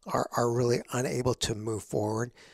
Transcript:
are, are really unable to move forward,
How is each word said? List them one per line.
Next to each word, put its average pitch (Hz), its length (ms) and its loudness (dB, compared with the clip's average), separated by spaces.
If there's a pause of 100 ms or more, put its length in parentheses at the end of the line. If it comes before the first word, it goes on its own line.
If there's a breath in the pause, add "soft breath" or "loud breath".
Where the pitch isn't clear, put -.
are, - 300 0
are 120 160 4
really 120 300 2 (120)
unable 127 420 0
to - 200 -2
move 107 280 -4
forward, 110 480 -2 (220 soft breath)